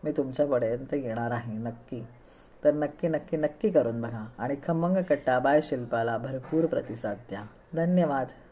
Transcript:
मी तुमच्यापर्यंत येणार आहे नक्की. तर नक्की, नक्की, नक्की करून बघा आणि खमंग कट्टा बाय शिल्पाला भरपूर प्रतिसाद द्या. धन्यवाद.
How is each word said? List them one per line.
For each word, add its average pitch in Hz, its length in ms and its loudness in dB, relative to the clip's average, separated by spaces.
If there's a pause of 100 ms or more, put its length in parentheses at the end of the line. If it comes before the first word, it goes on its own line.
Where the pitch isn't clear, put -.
मी 151 80 -2
तुमच्यापर्यंत 131 800 0
येणार 117 380 -2
आहे 117 260 -4
नक्की. 117 500 -8 (560)
तर 147 100 8
नक्की, 151 340 -2
नक्की, 156 300 -2
नक्की 156 320 0
करून 117 320 2
बघा 113 260 -8 (100)
आणि 131 180 -4 (120)
खमंग 170 300 2 (120)
कट्टा 127 300 2
बाय 139 240 6
शिल्पाला 117 540 -2
भरपूर 131 480 -2
प्रतिसाद 117 520 -4 (120)
द्या. 101 140 -10 (320)
धन्यवाद. 165 520 2 (240)